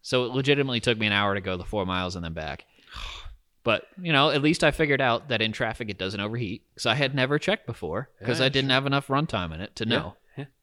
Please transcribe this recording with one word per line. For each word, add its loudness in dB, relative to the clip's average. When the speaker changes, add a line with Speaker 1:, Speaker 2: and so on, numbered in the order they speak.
Speaker 1:
So 0
it -6
legitimately 2
took 2
me 0
an 2
hour 4
to -2
go -4
the -6
four -2
miles -2
and -8
then -6
back. -8
But, 0
you -2
know, 6
at 2
least 2
I 6
figured 2
out 0
that 0
in 0
traffic -4
it -8
doesn't -4
overheat, -6
'cause -10
I 2
had 0
never 2
checked -2
before, -6
'cause 0
Speaker 2:
Yeah, 4
Speaker 1:
I 4
didn't 2
Speaker 2:
sure. 4
Speaker 1:
have 2
enough 0
runtime -2
in -10
it -12
to -4
Speaker 2:
Yeah, 2
Speaker 1:
know. -8
Speaker 2:
yeah. -10